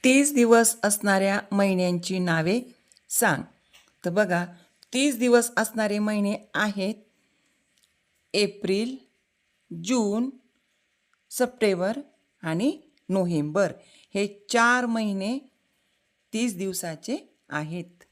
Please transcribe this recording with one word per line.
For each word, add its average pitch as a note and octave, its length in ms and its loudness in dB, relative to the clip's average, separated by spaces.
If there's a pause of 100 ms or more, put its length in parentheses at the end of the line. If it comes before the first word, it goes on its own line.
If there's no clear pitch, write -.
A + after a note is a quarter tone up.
तीस C#4 300 4
दिवस A#3 500 6
असणाऱ्या G3+ 580 2 (100)
महिन्यांची F#3 680 0
नावे F3 420 0 (480)
सांग. E3 340 0 (600)
तर F3 40 -2
बघा, F3 360 0 (480)
तीस C4+ 240 0
दिवस A#3+ 400 2
असणारे G#3+ 420 -2
महिने G#3 360 -2 (180)
आहेत G3+ 420 -2 (1400)
एप्रिल, G3+ 640 -2 (880)
जून, A3+ 460 0 (1000)
सप्टेंबर G#3+ 680 -2 (440)
आणि F3+ 400 -2 (280)
नोव्हेंबर. F3 600 0 (440)
हे G3+ 340 -4
चार A#3+ 360 2
महिने A3 520 -2 (960)
तीस A3 240 -2
दिवसाचे F#3 600 -6 (320)
आहेत. D#3 600 -8